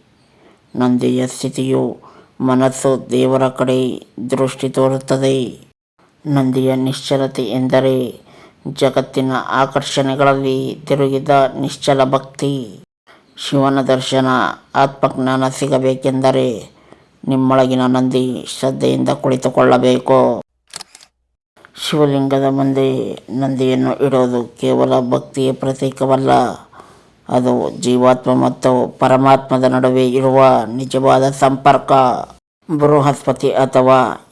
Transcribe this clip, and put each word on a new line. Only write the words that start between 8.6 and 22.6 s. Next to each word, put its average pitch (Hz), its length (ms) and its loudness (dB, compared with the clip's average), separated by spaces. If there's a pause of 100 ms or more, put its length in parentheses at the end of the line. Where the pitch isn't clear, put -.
ಜಗತ್ತಿನ 131 640 -2 (160)
ಆಕರ್ಷಣೆಗಳಲ್ಲಿ 135 1400 -2
ತಿರುಗಿದ 135 420 0 (320)
ನಿಶ್ಚಲ 139 440 0
ಭಕ್ತಿ. 135 760 -4 (560)
ಶಿವನ 139 460 0
ದರ್ಶನ, 131 440 0 (480)
ಆತ್ಮಜ್ಞಾನ 135 760 0
ಸಿಗಬೇಕೆಂದರೆ 131 1200 0 (580)
ನಿಮ್ಮೊಳಗಿನ 131 580 2
ನಂದಿ 127 640 0
ಶ್ರದ್ಧೆಯಿಂದ 131 600 -2
ಕುಳಿತುಕೊಳ್ಳಬೇಕು. 127 1300 2 (1500)
ಶಿವಲಿಂಗದ 139 540 2
ಮುಂದೆ 135 680 0 (180)